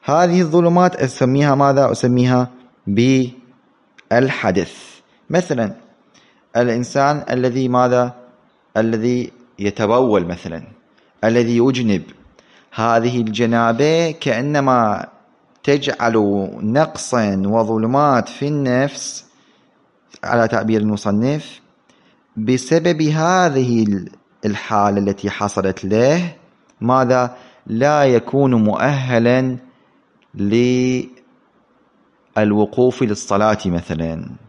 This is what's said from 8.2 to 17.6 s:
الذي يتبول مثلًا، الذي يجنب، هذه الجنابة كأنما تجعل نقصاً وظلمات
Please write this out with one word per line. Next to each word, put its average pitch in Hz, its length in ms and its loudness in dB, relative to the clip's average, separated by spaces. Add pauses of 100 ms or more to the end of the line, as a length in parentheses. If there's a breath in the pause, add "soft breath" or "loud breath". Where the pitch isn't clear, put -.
الذي 113 560 -2 (260)
يتبول 104 680 0
مثلًا، 85 360 -10 (600 soft breath)
الذي 117 320 2
يجنب، 117 460 0 (720 soft breath)
هذه 117 460 0
الجنابة 117 920 0
كأنما 131 960 -2 (560)
تجعل 131 520 0 (480)
نقصاً 110 840 -2
وظلمات 113 840 0